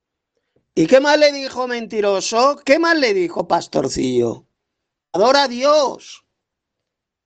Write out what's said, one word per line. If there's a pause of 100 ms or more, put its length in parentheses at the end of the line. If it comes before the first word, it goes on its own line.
(760)
¿Y
qué
más
le
dijo,
mentiroso?
¿Qué
más
le
dijo,
pastorcillo? (640)
Adora
a
Dios. (1000)